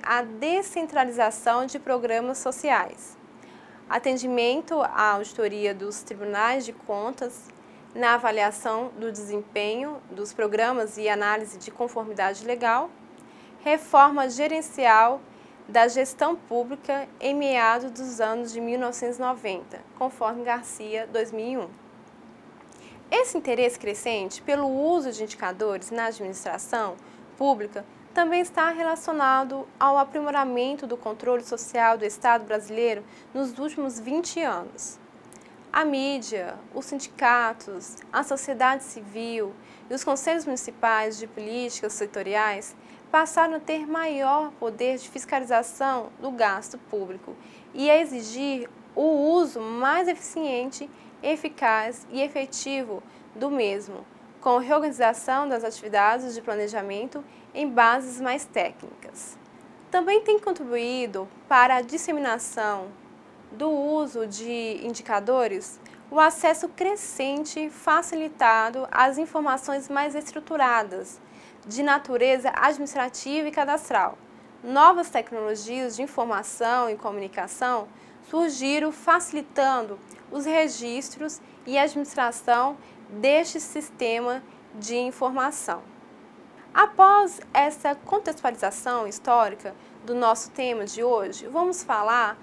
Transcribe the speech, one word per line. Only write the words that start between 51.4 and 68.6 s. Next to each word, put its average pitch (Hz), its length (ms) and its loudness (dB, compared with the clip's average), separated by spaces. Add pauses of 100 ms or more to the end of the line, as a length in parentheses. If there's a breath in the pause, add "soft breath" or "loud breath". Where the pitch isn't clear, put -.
e 254 100 -6
efetivo 269 840 -4 (320 loud breath)
do 262 160 -4
mesmo, 208 560 -4 (340)
com 247 180 4
reorganização 262 880 2
das 233 160 -2
atividades 220 720 0
de 226 80 -10
planejamento 214 840 -6 (300 loud breath)
em 294 140 -2
bases 247 520 4
mais 262 240 -4
técnicas. - 920 -6 (520)
Também 370 300 4
tem 427 180 4
contribuído 240 880 -4 (200)
para 254 280 8
a 247 40 4
disseminação 233 1080 -4 (600)
do 269 200 -2
uso 285 560 0
de 226 580 -6
indicadores 220 960 -2 (300 loud breath)
o 294 100 4
acesso 330 480 4
crescente 302 920 -4
e 311 100 -4
facilitado 285 1200 2